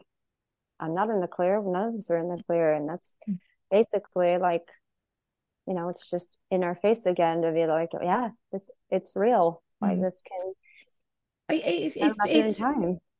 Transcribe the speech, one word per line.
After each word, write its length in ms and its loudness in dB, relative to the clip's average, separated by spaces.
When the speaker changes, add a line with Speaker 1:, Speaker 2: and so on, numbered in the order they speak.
Speaker 1:
I'm 140 -4
not 160 0
in 100 0
the 80 -4
clear. 340 0
None 280 -2
of 60 -8
us 140 -10
are 80 2
in 100 -4
the 160 -6
clear. 300 2
And 140 -4
that's 280 -12
Speaker 2:
Mm. 100 -4
Speaker 1:
basically, 680 2
like, 300 0
you 80 -4
know, 140 -4
it's 220 -10
just 260 -8
in 140 2
our 120 -2
face 300 2
again 360 2
to 100 0
be 140 2
like, 240 0
"Yeah, 300 0
it's, 140 -8
it's 260 -4
real. 460 2
Like, 180 0
Speaker 2:
Mm. 40 0
Speaker 1:
this 240 -4
can 280 -8
Speaker 2:
I, 60 0
it's, 460 -2
Speaker 1:
come 100 4
Speaker 2:
it's, 100 -6
Speaker 1:
up 140 2
in 200 4
Speaker 2:
it's, 0 -
Speaker 1:
time." 440 0